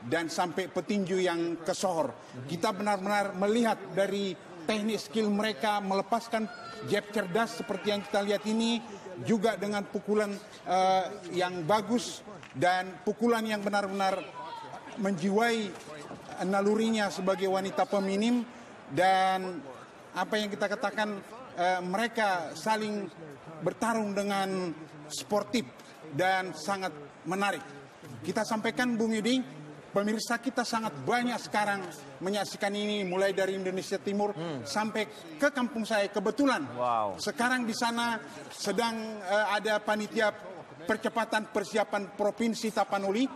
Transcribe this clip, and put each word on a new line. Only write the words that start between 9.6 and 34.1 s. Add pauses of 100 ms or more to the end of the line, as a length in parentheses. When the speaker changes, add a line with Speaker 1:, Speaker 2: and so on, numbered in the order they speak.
Speaker 1:
pukulan, (360)
eh, (300)
yang
bagus (340)
dan
pukulan
yang
benar-benar (800)
menjiwai (800)
nalurinya
sebagai
wanita
feminim. (400)
Dan (560)
apa
yang
kita
katakan, (320)
eh,
mereka
saling (560)
bertarung
dengan (400)
sportif (480)
dan
sangat (320)
menarik. (640)
Kita
sampaikan,
Bung
Yudi, (560)
pemirsa
kita
sangat
banyak
sekarang (400)
menyaksikan
ini,
mulai
dari
Indonesia
Timur